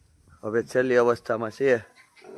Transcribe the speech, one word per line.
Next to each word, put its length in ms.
હવે 200
છેલ્લી 340
અવસ્થામાં 540
છે. 260